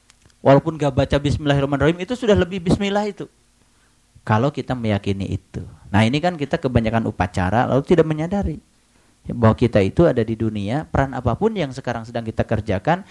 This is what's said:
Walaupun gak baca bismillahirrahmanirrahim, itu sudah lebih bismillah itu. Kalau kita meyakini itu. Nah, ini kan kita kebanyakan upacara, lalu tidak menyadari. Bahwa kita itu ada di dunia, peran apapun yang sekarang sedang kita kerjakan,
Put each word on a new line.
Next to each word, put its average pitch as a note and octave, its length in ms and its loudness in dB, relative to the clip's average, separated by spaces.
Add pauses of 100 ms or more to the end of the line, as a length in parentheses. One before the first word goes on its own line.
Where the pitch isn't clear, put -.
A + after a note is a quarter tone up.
(440)
Walaupun C#3+ 320 4
gak D3 160 -2
baca C3+ 240 0
bismillahirrahmanirrahim, C#3+ 880 0
itu A#3+ 160 -6
sudah G#3 160 2
lebih F3+ 240 0
bismillah G3+ 480 0
itu. F#3 240 -10 (960)
Kalau A#2 240 2
kita C3 240 -6
meyakini G2 640 -2
itu. - 240 -12 (240)
Nah, G#2 160 4
ini B2 160 2
kan F3 160 0
kita D3 240 -4
kebanyakan A2+ 480 0
upacara, F#2+ 640 0
lalu C3+ 160 0
tidak E3 160 4
menyadari. D#3+ 560 -4 (720)
Bahwa A2+ 240 4
kita A2+ 320 2
itu D#3+ 240 4
ada A#2+ 160 0
di A2+ 80 -4
dunia, A2 560 -4
peran C3+ 240 0
apapun B2+ 400 -2
yang F3 160 -4
sekarang B2 320 -8
sedang A#2 240 -8
kita A2 160 -4
kerjakan, A2 680 -2